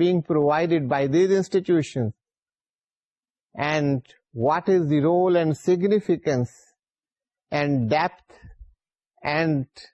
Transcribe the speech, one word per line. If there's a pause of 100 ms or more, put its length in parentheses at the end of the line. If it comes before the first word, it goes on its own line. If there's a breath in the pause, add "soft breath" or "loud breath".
being
provided
by
these
institutions, (1400)
and (300)
what
is
the (100)
role
and
significance (1080)
and
depth (920)
and (120)